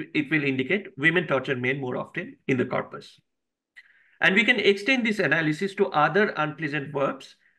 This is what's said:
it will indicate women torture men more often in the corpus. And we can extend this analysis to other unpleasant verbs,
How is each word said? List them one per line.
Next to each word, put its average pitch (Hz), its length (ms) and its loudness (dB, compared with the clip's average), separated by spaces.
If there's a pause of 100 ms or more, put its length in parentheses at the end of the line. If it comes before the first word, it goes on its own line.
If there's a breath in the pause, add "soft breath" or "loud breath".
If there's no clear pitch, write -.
(140)
it 147 160 -2
will 156 140 0
indicate 139 440 -2 (100)
women 165 300 2
torture 135 280 0
men 127 240 -2
more 127 160 -6
often - 400 -10 (120)
in 131 100 2
the 123 80 2
corpus. - 540 -8 (1000 soft breath)
And 185 160 4
we 220 80 4
can 240 160 2
extend 226 460 2
this 214 140 -2
analysis 160 560 0
to 196 120 2
other 156 480 2
unpleasant 151 580 -6
verbs, - 420 -4 (240)